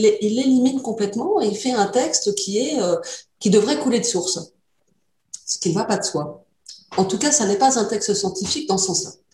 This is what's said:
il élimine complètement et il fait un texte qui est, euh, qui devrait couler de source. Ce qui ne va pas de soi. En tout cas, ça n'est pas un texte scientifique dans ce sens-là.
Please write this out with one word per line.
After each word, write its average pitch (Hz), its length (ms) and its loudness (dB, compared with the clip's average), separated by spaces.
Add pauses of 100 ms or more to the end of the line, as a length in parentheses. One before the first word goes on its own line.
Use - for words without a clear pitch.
(220)
il 214 160 0
élimine 262 420 2
complètement 247 600 -2
et 220 40 0
il 196 100 -2
fait 254 160 -2
un 208 160 2
texte 254 480 0
qui 196 200 -4
est, 269 240 0
euh, 175 160 0 (420)
qui 208 120 2
devrait 214 280 4
couler 240 220 0
de - 60 -2
source. - 320 -2 (1080)
Ce - 140 -6
qui - 100 -2
ne 160 60 0
va 214 100 -2
pas 202 140 -2
de - 60 -6
soi. - 340 -6 (600)
En 190 80 4
tout - 100 -2
cas, 294 140 0
ça 226 160 2
n'est 202 100 2
pas 262 220 4
un 208 80 0
texte 208 260 -2
scientifique 196 560 -4
dans 190 80 2
ce 185 120 0
sens-là. - 240 -4 (220)